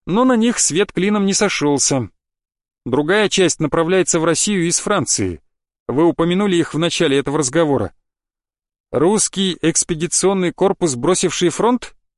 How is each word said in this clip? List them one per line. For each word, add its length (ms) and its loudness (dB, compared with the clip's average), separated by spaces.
Но 200 2
на 100 4
них 240 2
свет 320 0
клином 340 0
не 80 0
сошелся. 760 0
Другая 440 0
часть 300 0
направляется 600 0
в 60 0
Россию 420 0
из 120 0
Франции. 640 -2
Вы 180 2
упомянули 500 0
их 180 -2
в 60 -4
начале 380 0
этого 200 -2
разговора». 560 0
«Русский 720 0
экспедиционный 880 -2
корпус, 440 -2
бросивший 540 0
фронт?» 460 -2